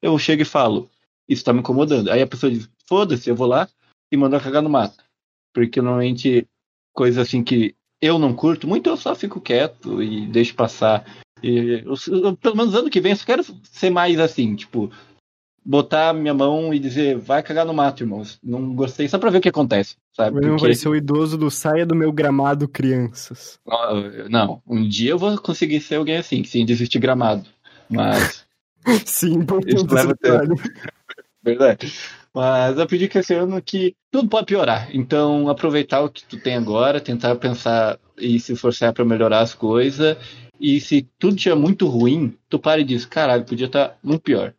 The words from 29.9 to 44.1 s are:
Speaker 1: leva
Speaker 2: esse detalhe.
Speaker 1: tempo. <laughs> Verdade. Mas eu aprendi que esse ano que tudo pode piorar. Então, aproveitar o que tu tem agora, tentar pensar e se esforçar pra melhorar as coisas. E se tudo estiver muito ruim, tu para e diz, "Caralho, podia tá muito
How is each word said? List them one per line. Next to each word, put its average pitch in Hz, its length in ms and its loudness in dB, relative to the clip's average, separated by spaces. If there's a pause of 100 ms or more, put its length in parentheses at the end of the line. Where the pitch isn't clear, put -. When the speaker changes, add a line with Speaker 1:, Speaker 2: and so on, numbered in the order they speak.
Speaker 1:
leva 135 180 4
Speaker 2:
esse - 100 -4
detalhe. 143 340 2
Speaker 1:
tempo. - 60 -8 (380)
<laughs> - 420 -20
Verdade. 123 500 2 (420)
Mas 131 420 2
eu 156 60 0
aprendi 180 260 0
que 196 100 0
esse 185 160 0
ano 180 280 -2
que 185 320 -2 (160)
tudo 262 180 0
pode 220 180 0
piorar. 123 480 0
Então, 147 540 0
aproveitar 143 540 0
o 147 80 -2
que - 140 -20
tu - 140 -16
tem 123 160 -4
agora, 120 460 0
tentar 123 360 -2
pensar 117 600 -2 (200)
e 120 200 0
se 120 140 -6
esforçar 120 400 0
pra 120 120 0
melhorar 113 360 2
as 117 140 0
coisas. 139 600 0 (440)
E 143 200 2
se 139 280 0 (100)
tudo 196 180 2
estiver 185 200 2
muito 190 320 2
ruim, 123 480 2 (120)
tu 156 100 -2
para 156 220 2
e 147 40 2
diz, 123 220 -4
"Caralho, 127 380 0
podia 123 240 -6
tá 139 340 0
muito 156 200 -2